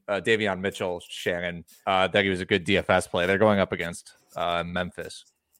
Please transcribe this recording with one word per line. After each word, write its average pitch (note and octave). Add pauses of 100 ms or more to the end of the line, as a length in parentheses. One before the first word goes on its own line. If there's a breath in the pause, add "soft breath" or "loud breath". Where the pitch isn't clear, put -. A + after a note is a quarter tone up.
uh, G2+
Davion G#2
Mitchell, F#2
Shannon, F2 (200 soft breath)
uh, F#2+
that G2+
he G2
was F#2
a F#2
good G2
D F#2+
F E2+
S F#2
play. F2
They're G2
going G#2
up F#2+
against, E2+ (240)
uh, F2
Memphis. F2 (360)